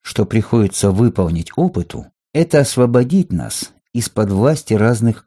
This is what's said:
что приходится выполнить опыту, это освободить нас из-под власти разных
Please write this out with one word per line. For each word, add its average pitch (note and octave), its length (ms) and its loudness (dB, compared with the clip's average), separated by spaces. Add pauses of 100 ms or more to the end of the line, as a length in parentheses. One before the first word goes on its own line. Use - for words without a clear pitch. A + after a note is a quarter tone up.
что - 240 -4
приходится G#2+ 640 0
выполнить F#2 640 0
опыту, F2+ 500 -4 (280)
это D#3+ 260 2
освободить B2 720 2
нас - 400 -6 (200)
из-под G#2+ 380 -2
власти A2+ 440 0
разных A2+ 520 0